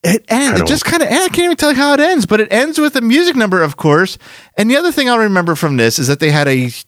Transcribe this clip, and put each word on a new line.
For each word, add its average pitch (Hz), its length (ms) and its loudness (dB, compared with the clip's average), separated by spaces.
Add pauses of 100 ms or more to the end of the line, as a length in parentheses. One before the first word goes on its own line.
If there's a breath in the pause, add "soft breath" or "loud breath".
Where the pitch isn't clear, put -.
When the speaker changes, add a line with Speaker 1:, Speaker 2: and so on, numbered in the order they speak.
Speaker 1:
It 196 260 0
ends. 247 240 0
Speaker 2:
I - 20 -2
Speaker 1:
It - 40 0
Speaker 2:
don't 82 80 -2
Speaker 1:
just - 180 -2
kinda, 330 200 0
I 339 220 0
can't - 120 -2
even 349 180 0
tell 302 140 0
you 247 60 0
how 285 160 2
it 277 60 2
ends, 302 260 2
but 214 160 0
it 214 100 -2
ends 302 280 -2
with 302 160 -2
a 254 60 0
music 285 340 2
number, 214 260 0
of 147 160 -2
course. 160 400 0 (400 loud breath)
And 214 120 0
the 277 80 2
other 339 140 0
thing 262 180 -2
I'll 233 100 2
remember 185 360 0
from 143 220 -2
this 113 220 2
is 123 80 -2
that 139 120 -2
they 151 120 0
had 147 160 2
a 127 240 -2 (160)